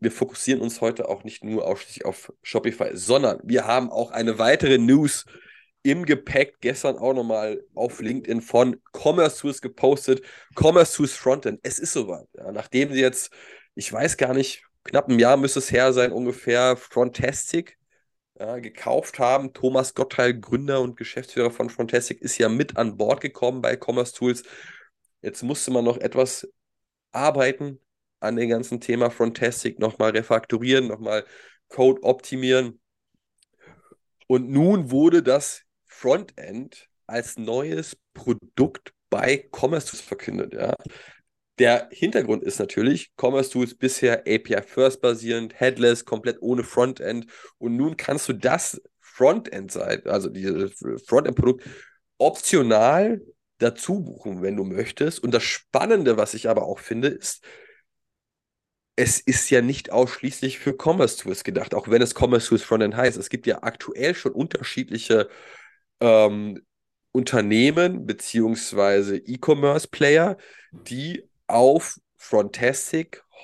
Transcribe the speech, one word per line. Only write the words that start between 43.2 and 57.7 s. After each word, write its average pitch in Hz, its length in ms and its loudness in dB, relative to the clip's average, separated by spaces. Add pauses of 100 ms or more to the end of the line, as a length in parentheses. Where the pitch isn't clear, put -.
Tools 123 260 -4
bisher 131 440 0
A-P-I-First 123 800 0
basierend, 117 580 -2
headless, 120 460 2
komplett 117 380 -6
ohne 123 220 -2
Frontend. 120 600 -2 (320)
Und 117 180 -4
nun 156 200 -2
kannst - 320 -6
du 131 40 -2
das 127 500 -2 (180)
Frontend-Seite, 101 1080 -2
also 95 180 -2
dieses 92 460 -6 (320)
Frontend-Produkt, 127 580 2 (540)
optional 151 1040 2 (360)
dazu 143 440 -2
buchen, 95 400 -10
wenn 98 140 -2
du 98 80 -2
möchtest. 113 580 -4
Und 123 100 -4
das 117 120 2
Spannende, 156 720 2
was 107 180 0
ich 113 140 -4
aber 110 160 2
auch - 160 -8
finde, 120 280 -4
ist, - 360 -10 (1500)